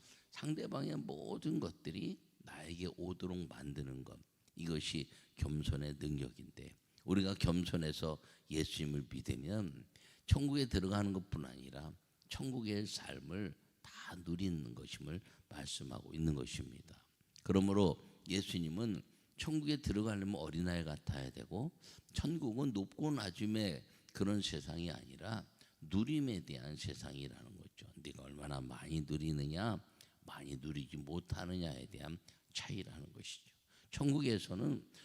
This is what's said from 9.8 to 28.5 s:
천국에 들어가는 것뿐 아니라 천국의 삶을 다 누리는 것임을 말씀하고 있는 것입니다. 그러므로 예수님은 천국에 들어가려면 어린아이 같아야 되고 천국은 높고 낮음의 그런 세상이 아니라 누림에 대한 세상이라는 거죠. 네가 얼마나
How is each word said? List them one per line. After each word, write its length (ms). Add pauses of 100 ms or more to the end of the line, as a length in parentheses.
천국에 380
들어가는 480
것뿐 320
아니라 480 (360)
천국의 580
삶을 640 (280)
다 340 (100)
누리는 480
것임을 480 (280)
말씀하고 640
있는 200
것입니다. 720 (380)
그러므로 580 (260)
예수님은 720 (360)
천국에 400
들어가려면 580
어린아이 480
같아야 460
되고 420 (420)
천국은 600
높고 380
낮음의 720 (300)
그런 280
세상이 480
아니라 560 (360)
누림에 640
대한 300
세상이라는 800
거죠. 280 (100)
네가 280
얼마나 380